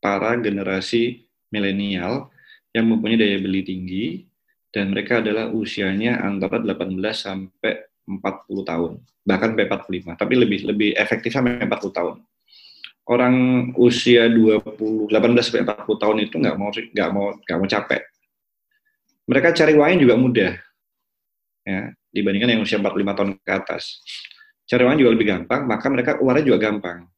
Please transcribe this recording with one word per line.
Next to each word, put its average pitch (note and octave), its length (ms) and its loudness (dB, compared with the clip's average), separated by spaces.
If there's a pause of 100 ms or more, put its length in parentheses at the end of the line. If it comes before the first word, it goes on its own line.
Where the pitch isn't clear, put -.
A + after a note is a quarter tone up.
Para G#2 320 0
generasi G#2+ 880 -2 (240)
milenial G2+ 800 -4 (480)
yang A2+ 160 2
mempunyai A2 320 0
daya G2+ 160 0
beli F#2+ 240 -2
tinggi, F#2 640 -8 (400)
dan G2 240 -4
mereka G#2+ 320 -2
adalah A2 240 -2
usianya G#2+ 720 -4
antara G2 400 -2
delapan F#2+ 320 -4
belas G2 320 -6
sampai F#2+ 640 -8 (240)
empat G2 320 -8
puluh G2 240 -8
tahun, E2 320 -4 (240)
bahkan G2+ 320 0
sampai G#2 80 2
empat G2 240 -2
puluh F#2 160 -8
lima, F2 160 -12
tapi A2+ 160 0
lebih, G#2 320 2
lebih G#2+ 320 0
efektif A2 320 -2
sampai B2 240 0
empat A2 240 -2
puluh G2 160 -8
tahun. F2 200 -4 (920)
Orang B2 280 4 (440)
usia A#2+ 480 6
dua A2 320 6
puluh, A2 480 -4
delapan A2+ 320 4
belas A#2 80 -2
sampai G#2 240 0
empat - 160 -10
puluh G#2+ 160 0
tahun G#2+ 160 2
itu G#2 160 -6
nggak A2 240 0
mau, G2+ 160 -4
nggak G2+ 400 -4
mau, G2+ 100 -2 (140)
nggak - 240 -6
mau G2 80 -2
capek. G2+ 320 -2 (1200)
Mereka C3+ 320 2
cari D#3 160 4
uangnya D#3 320 6
juga A#2+ 160 6
mudah, A2+ 340 2 (1080)
ya, G2 320 -8 (160)
dibandingkan G#2 480 0
yang - 80 -2
usia A2 80 -2
empat G2 160 0
puluh G2 160 -2
lima G2+ 80 -4
tahun G2 240 -4
ke - 160 -6
atas. - 480 -8 (640)
Cari B2 160 4
uangnya C3 240 6
juga A2+ 80 6
lebih A2+ 160 2
gampang, F#2+ 320 -2
maka A2+ 240 -2
mereka C3+ 320 -2
keluarnya C3 240 2
juga B2+ 160 4
gampang. G2 480 -6 (100)